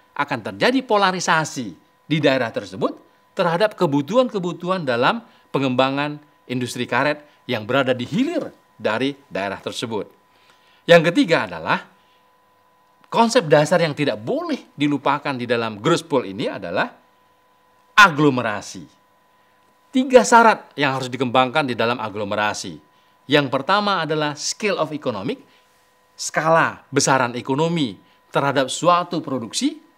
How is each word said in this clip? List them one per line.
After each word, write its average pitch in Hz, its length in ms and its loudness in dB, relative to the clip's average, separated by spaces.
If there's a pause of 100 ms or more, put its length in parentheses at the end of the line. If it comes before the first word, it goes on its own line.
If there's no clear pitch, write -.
(160)
akan 143 240 -4 (120)
terjadi 247 320 0
polarisasi 180 840 0 (380)
di 156 140 -2
daerah 135 320 2
tersebut 104 480 -6 (320)
terhadap 175 480 0
kebutuhan-kebutuhan 180 1040 -2
dalam 139 400 0 (320)
pengembangan 139 640 0 (320)
industri 123 320 -6
karet 139 400 -2 (240)
yang 117 160 -4
berada 123 320 0
di 120 80 -6
hilir 269 480 -4 (240)
dari 139 400 -2 (160)
daerah 95 320 -6
tersebut. 110 460 -8 (760)
Yang 170 300 6
ketiga 165 340 2
adalah 156 400 -4 (1200)
konsep 226 400 2
dasar 151 320 4
yang 156 160 0
tidak 131 240 -2
boleh 269 560 -6
dilupakan 143 640 -2
di 120 100 -6
dalam 113 320 -2
growth 156 300 0
pool 120 180 0
ini 101 240 -6
adalah 101 400 -4 (1040)
aglomerasi. 127 880 4 (1080)
Tiga 254 320 6
syarat 226 560 4
yang 139 160 0
harus 127 160 -6
dikembangkan 127 560 0
di 120 80 -4
dalam 117 240 0
aglomerasi. 104 800 -4 (480)
Yang 143 240 4
pertama 190 520 0
adalah 151 360 -4
scale - 400 -4
of 156 160 -2
economic, 127 480 -6 (720)
skala 156 760 0
besaran 131 460 2
ekonomi 139 640 -2 (320)
terhadap 135 400 0
suatu 175 480 0
produksi. 147 580 -6 (200)